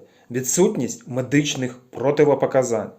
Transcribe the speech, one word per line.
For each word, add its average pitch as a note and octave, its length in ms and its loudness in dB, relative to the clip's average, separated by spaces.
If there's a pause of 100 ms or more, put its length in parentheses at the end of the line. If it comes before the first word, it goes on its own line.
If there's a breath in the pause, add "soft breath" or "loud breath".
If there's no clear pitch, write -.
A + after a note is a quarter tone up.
(300 soft breath)
Відсутність D3 800 -2
медичних C3 680 -2 (120)
противопоказань. B2+ 1080 2